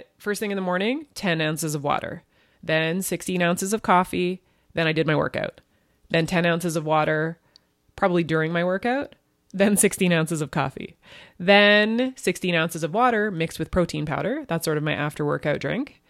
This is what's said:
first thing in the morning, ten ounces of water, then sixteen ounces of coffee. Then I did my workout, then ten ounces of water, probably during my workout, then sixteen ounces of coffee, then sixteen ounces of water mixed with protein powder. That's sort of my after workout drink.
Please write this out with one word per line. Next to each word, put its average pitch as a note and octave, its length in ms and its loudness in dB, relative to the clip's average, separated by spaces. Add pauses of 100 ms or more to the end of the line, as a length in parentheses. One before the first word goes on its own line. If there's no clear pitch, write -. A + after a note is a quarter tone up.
(160)
first G3+ 220 -6
thing G#3+ 100 -4
in G3+ 60 -2
the F#3+ 60 -2
morning, G3 520 -2
ten E3+ 260 -2
ounces D#3 360 -2
of C#3+ 80 -6
water, - 400 -4 (400)
then D#3+ 400 0
sixteen F3+ 400 -2
ounces F#3 300 0
of A3 100 -2
coffee. F3+ 580 2 (320)
Then E3 140 0
I D#3 40 2
did D#3 140 0
my D3+ 100 2
workout, - 460 -4 (480)
then E3 160 2
ten E3+ 220 0
ounces E3+ 280 0
of D#3+ 100 -2
water, D#3 520 0 (580)
probably F3 280 2
during D#3+ 280 0
my E3+ 120 0
workout, A#3+ 500 -2 (400)
then G3 240 4
sixteen F#3+ 340 2
ounces D#3+ 300 0
of D3 80 -6
coffee, - 480 -6 (420)
then G#3 760 6
sixteen F3+ 400 -2
ounces D#3+ 280 -2
of D#3+ 100 -4
water A3 360 2
mixed E3 300 -4
with D#3+ 120 -6
protein E3+ 360 0
powder. G#3 400 -4
That's E3 180 -4
sort D#3 120 0
of D3 60 -2
my D3+ 100 -2
after D3+ 320 -4
workout D3 340 -2
drink. G3+ 500 -6